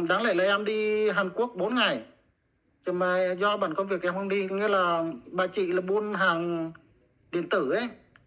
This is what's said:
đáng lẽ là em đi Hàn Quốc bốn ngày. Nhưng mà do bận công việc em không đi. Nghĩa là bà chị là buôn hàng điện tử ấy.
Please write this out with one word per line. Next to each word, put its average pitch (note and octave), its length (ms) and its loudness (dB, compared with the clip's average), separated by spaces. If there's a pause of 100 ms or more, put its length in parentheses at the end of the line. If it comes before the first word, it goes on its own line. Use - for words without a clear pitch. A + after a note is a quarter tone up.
đáng G3 140 2
lẽ G#3+ 100 2
là F3+ 100 2
em G3+ 220 2
đi G#3+ 440 2
Hàn F#3+ 200 0
Quốc A#3 260 -2
bốn A3 200 -2
ngày. E3+ 280 0 (840)
Nhưng F3+ 140 -2
mà F3+ 400 2
do G#3 180 2
bận F#3 160 -2
công G3 140 -2
việc F#3 160 -2
em F3 100 0
không G3 160 -4
đi. G3 180 0
Nghĩa G3 200 0
là F3 360 2 (280)
bà F#3 160 0
chị F3+ 260 -2
là F#3 80 2
buôn G#3 320 -2
hàng E3+ 580 0 (600)
điện E3+ 180 -4
tử D#3 220 0
ấy. A#3 180 -2 (380)